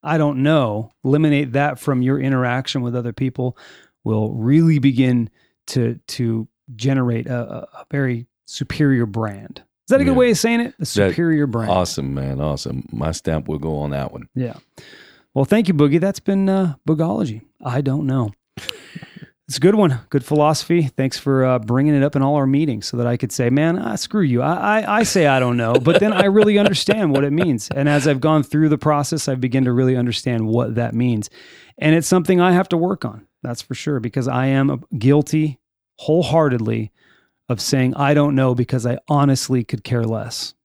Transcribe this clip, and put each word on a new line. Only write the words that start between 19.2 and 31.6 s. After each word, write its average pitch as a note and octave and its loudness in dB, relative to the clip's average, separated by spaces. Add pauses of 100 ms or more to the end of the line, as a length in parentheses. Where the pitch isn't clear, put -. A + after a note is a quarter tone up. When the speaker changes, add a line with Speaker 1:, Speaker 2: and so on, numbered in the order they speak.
Speaker 1:
It's C#3 -8
a - -4
good F#3 6
one. E3+ 2 (100)
Good C3+ -2
philosophy. D3+ 2 (140)
Thanks C3+ -2
for, C3+ 0
uh, B2+ 2
bringing B2+ 2
it C3+ 4
up C#3+ 0
in C3+ 2
all C#3 2
our C3+ 2
meetings C3+ 0
so - -8
that A#2+ -2
I A#2+ 0
could A#2+ -4
say, A#2+ 0
"Man, D#3+ 2
ah, G#3+ -6
screw - -2
you. B2 2
I, G3 0
I, G3+ -2
I - 2
say F#3 2
I C3+ 4
don't A#2+ 0
know, A#2 0
but C3+ 4
then G#3 2
I F#3+ 2
really G#3 4
understand G3+ 0
what C#3 2
it C#3+ 0
means." D3 0
And C#3 0
as D3 2
I've C3+ 0
gone D#3 2
through D3+ 0
the D3 0
process, D3 -2
I've B2+ -4
begun C3 0
to B2+ 2
really B2+ 2
understand A#2+ -2
what A2+ 0
that A#2 -4
means. A#2 -2 (480)